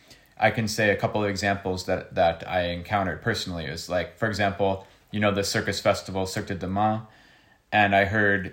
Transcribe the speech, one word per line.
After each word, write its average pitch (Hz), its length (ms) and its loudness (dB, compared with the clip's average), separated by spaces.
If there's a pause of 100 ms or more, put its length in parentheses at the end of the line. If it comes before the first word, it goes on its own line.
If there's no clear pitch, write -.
(380)
I 110 140 4
can 110 160 -2
say 107 220 2
a 98 60 4
couple 107 280 0
of 101 60 0
examples 95 560 -2
that, - 280 -4
that 87 340 2
I 90 200 0
encountered 87 540 -2
personally. 92 420 -4
It 69 80 -6
was - 160 -10
like, 90 300 -2
for 113 100 0
example, 98 580 0 (240)
you 104 80 -6
know, 104 140 4
the 98 100 0
circus 104 380 -2
festival, 95 460 0
Cirque 104 200 -6
du 101 80 -6
Demain, 101 500 0 (680)
and 101 240 6
I 98 80 6
heard, 101 480 2